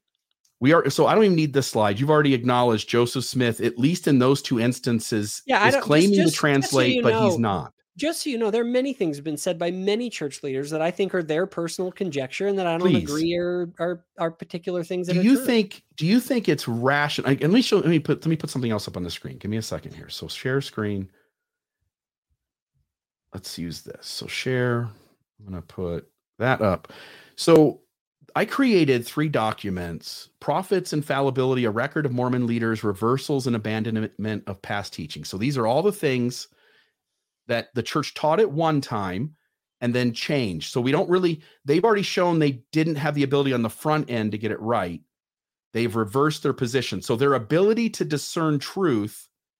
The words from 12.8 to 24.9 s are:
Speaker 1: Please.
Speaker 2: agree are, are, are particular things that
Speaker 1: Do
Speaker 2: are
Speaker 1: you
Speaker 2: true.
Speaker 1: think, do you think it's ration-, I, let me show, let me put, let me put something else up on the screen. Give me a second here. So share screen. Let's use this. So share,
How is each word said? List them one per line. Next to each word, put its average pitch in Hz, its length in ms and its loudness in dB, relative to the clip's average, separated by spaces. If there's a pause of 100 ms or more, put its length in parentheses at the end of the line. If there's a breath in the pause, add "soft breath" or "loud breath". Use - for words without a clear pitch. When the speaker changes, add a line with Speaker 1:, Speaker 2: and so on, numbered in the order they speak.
Speaker 1:
Please. 113 140 4
Speaker 2:
agree 160 320 0
are, 175 420 -2
are, 175 280 -4 (120)
are 165 140 -2
particular 175 520 -6
things 180 240 -4
that 180 60 0
Speaker 1:
Do 175 60 4
Speaker 2:
are 185 40 2
Speaker 1:
you 254 120 6
Speaker 2:
true. 262 100 0
Speaker 1:
think, 226 380 0 (140)
do 156 100 -2
you 220 120 6
think 240 280 0
it's 151 200 0
ration-, 135 580 0
I, 131 60 2
let 139 200 2
me 247 100 6
show, 220 160 2
let 151 100 2
me 165 120 4
put, 165 220 -2
let - 60 -2
me 160 100 2
put 156 120 -8
something 123 220 -2
else 104 160 -2
up 98 100 -10
on 90 60 -4
the 85 80 -6
screen. - 260 -12
Give 104 140 -6
me 110 60 -2
a 110 40 -2
second - 320 -10
here. 82 160 -18
So - 180 -12
share 131 340 -4
screen. 104 480 -6 (2250)
Let's - 260 -14
use 82 220 -8
this. - 260 -18
So - 200 -12
share, 123 640 -2 (500 soft breath)